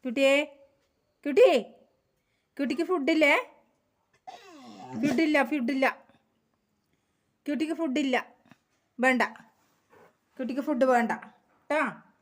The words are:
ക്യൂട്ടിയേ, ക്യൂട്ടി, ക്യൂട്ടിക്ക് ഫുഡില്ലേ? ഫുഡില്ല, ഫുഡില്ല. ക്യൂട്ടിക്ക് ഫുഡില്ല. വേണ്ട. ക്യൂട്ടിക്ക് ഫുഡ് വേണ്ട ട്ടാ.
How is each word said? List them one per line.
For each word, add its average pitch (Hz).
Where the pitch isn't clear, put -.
ക്യൂട്ടിയേ, 269
ക്യൂട്ടി, 381
ക്യൂട്ടിക്ക് 285
ഫുഡില്ലേ? 311
ഫുഡില്ല, 294
ഫുഡില്ല. 269
ക്യൂട്ടിക്ക് 302
ഫുഡില്ല. 269
വേണ്ട. 247
ക്യൂട്ടിക്ക് 262
ഫുഡ് 269
വേണ്ട 233
ട്ടാ. 302